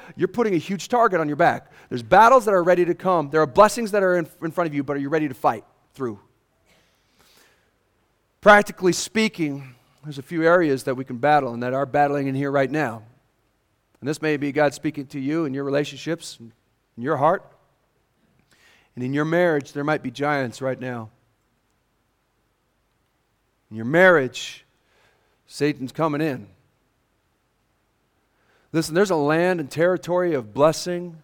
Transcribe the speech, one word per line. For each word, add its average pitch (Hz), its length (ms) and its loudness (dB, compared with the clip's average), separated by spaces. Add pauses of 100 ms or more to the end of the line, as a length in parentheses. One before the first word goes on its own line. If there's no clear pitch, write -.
(180)
you're 175 100 -2
putting 220 260 -2
a 170 40 0
huge 185 320 -6
target 185 320 2
on 151 60 -2
your 147 100 -4
back. 151 340 0 (160)
There's 123 160 -8
battles 214 420 6
that 208 80 2
are 175 100 4
ready 180 220 4
to 170 80 -2
come. 165 360 0
There 156 120 2
are 151 60 2
blessings 208 440 2
that 202 120 2
are 180 140 2
in, 165 100 -2 (160)
in 160 80 -6
front 175 160 -2
of 147 60 -6
you, 143 100 -2
but 143 140 -4
are - 20 -4
you 139 100 -6
ready 156 200 -2
to 123 40 -10
fight 117 300 -2 (300)
through? 113 260 -8 (2250)
Practically 196 520 6
speaking, 147 800 -4 (300)
there's 143 160 -12
a - 20 -12
few 160 220 -6
areas 165 400 2
that 135 100 -4
we 131 120 -8
can 123 120 -12
battle 139 360 2
and 120 100 -8
that 127 100 -4
are 139 140 -2
battling 143 400 0
in 135 80 -4
here 139 160 -4
right 139 180 0
now. 139 320 -4 (1000)
And 127 80 -6
this 156 120 -6
may 151 160 -2
be 143 140 -4
God 143 240 2
speaking 147 320 -8
to 143 120 -12
you 151 260 -2
in 135 100 -6
your 139 80 -6
relationships, 143 760 -6
in - 640 -20
your 143 160 -2
heart. 160 260 2 (1500)
And 123 100 -10
in 131 100 -6
your 151 120 0
marriage, 160 480 0
there 143 120 -8
might 151 180 -2
be 127 80 -8
giants 139 500 -4
right 131 180 -4
now. 120 300 -10 (2500)
In 110 60 -12
your 113 80 -8
marriage, 160 800 2 (840)
Satan's 139 440 -4
coming 151 300 -4
in. 123 260 -6 (2250)
Listen, 156 200 -2
there's 190 160 2
a 185 60 0
land 165 440 0
and 135 120 -8
territory 175 640 0
of 107 180 -6
blessing 165 720 0